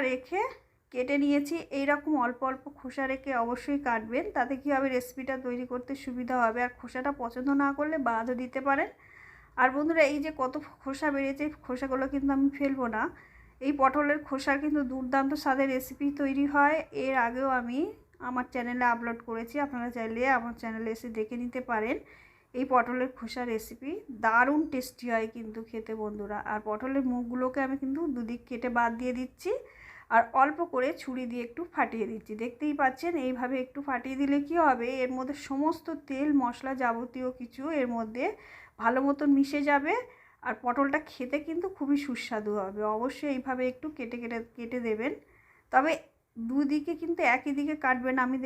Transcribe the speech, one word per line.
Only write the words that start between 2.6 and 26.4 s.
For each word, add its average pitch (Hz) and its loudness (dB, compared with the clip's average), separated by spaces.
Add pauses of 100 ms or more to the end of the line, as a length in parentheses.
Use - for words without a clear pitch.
খোসা 262 -6
রেখে 269 -6 (140)
অবশ্যই 247 -2
কাটবেন, 233 0 (120)
তাতে 262 0
কী 285 -2
হবে 269 2
রেসিপিটা 254 -4 (120)
তৈরি 247 -4
করতে 247 -6 (120)
সুবিধা 247 -4
হবে। 226 2
আর 247 -6
খোসাটা 254 -4 (120)
পছন্দ 254 -4 (140)
না 277 4 (100)
করলে 311 0 (120)
বাদও 233 0
দিতে 262 -6
পারেন। 302 2 (720)
আর 262 8
বন্ধুরা 320 4 (100)
এই 294 0
যে 254 -2 (100)
কত 262 0 (280)
খোসা 277 -2
বেরিয়েছে, 277 -2
এই 302 -4 (140)
খোসাগুলো 262 -2
কিন্তু 277 2
আমি 277 6 (100)
ফেলবো 269 0 (100)
না। 226 0 (640)
এই 294 2
পটলের 285 4 (100)
খোসার 277 2
কিন্তু 302 2 (120)
দুর্দান্ত 269 2 (100)
স্বাদের 269 4
রেসিপি 262 -4 (140)
তৈরি 277 2 (100)
হয়, 285 6 (280)
এর 262 0 (120)
আগেও 254 0 (120)
আমি 240 -4 (500)
আমার 247 -2
চ্যানেলে 247 -2 (100)
আপলোড 233 -4 (100)
করেছি, 233 -6
আপনারা 247 -4
চাইলে 226 -4 (160)
আমার 233 -4
চ্যানেলে 226 -4
এসে 247 -12 (100)
দেখে 220 -4
নিতে 247 -4 (100)
পারেন। 226 0 (600)
এই 262 0
পটলের 254 2
খোসা 240 -8 (100)
রেসিপি 233 -6 (340)
দারুণ 247 6 (120)
টেস্টি 254 -6
হয় 220 0
কিন্তু 226 -10
খেতে 220 -8 (100)
বন্ধুরা। 208 -6 (120)